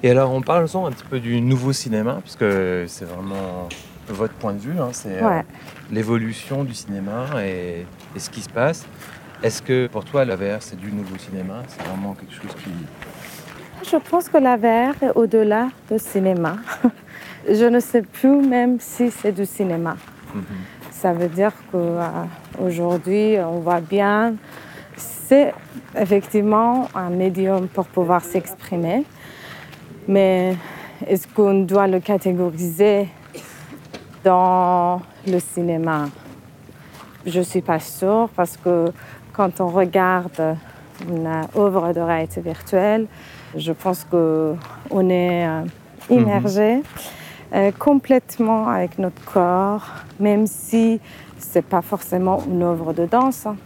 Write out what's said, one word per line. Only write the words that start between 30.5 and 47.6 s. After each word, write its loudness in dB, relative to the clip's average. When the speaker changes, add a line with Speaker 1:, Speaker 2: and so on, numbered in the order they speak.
Speaker 2:
est-ce 0
qu'on 4
doit 2
le 2
catégoriser 2
dans 4
le 2
cinéma ? -2
Je 0
suis -2
pas -2
sûre, 0
parce -2
que 2
quand 0
on 0
regarde 2
une -4
œuvre 2
de -2
réalité -2
virtuelle, 0
je -4
pense -4
qu'on 0
est, 2
euh, -2
Speaker 1:
Mhm. 6
Speaker 2:
immergé, 2
euh, 4